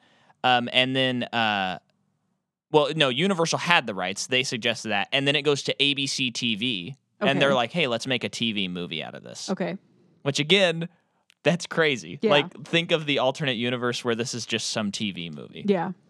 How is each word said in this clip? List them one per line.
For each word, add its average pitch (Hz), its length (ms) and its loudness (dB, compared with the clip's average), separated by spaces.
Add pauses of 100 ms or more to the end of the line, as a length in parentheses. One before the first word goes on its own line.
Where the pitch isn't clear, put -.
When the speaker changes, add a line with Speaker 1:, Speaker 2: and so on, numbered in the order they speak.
(440)
Speaker 1:
Um, 123 280 2
and 127 240 4
then, 127 280 0
uh, 101 560 0 (920)
well, 147 240 6
no, 147 140 4
Universal 160 480 2
had 165 300 4
the 104 80 -6
rights. 92 320 -4
They 127 160 2
suggested 117 460 -2
that. 101 220 0
And 139 160 0
then 143 80 2
it 147 60 0
goes 143 220 2
to - 180 -2
A 143 140 4
B 139 100 -2
C 131 240 -2
T 117 260 -2
V, 107 400 -6 (240)
and 151 120 2
Speaker 2:
Okay. 139 80 2
Speaker 1:
they're 139 160 4
like, 120 160 0
"Hey, 165 160 0
let's 113 180 -2
make 127 180 -2
a 104 60 -4
T 117 220 -2
V 101 160 -2
movie 87 360 -6
out 62 120 -10
of 65 80 -16
this." - 260 -12
Speaker 2:
Okay. 185 280 -2 (440)
Speaker 1:
Which, 143 180 -2
again, 165 480 4 (560)
that's 170 220 2
crazy. 135 560 -2
Speaker 2:
Yeah. 220 80 2
Speaker 1:
Like, 147 360 2
think 170 260 2
of 156 160 0
the 143 100 2
alternate 131 400 0
universe 120 480 -2
where 120 80 2
this 117 220 -4
is 113 100 -8
just - 240 -2
some 104 220 -2
T 104 200 -4
V 85 200 -10
movie. 73 360 -14
Speaker 2:
Yeah. 185 260 0 (160)